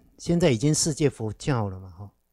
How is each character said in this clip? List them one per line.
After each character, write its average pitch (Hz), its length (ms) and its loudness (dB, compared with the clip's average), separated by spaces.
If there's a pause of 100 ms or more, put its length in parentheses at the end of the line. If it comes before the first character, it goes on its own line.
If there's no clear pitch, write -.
(180)
现 175 200 -2
在 170 140 4
已 117 60 2
经 147 180 2
世 156 180 0
界 143 160 2
佛 110 220 -8
教 113 380 -2
了 92 100 -10
嘛， 95 100 -16
哈， 95 220 -18 (220)